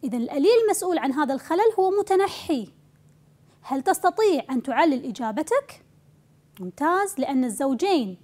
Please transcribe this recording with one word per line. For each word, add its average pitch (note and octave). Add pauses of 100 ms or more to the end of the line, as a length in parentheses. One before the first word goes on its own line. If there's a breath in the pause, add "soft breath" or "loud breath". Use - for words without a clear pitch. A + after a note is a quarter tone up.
إذن A#3+
الأليل D4 (120)
المسؤول F#4
عن B3+
هذا C4+
الخلل G4
هو F#4+
متنحي. F#4+ (920 soft breath)
هل C4+
تستطيع F#4
أن C4
تعلل C4+
إجابتك؟ B3+ (760)
ممتاز، E4+
لأن C4
الزوجين C4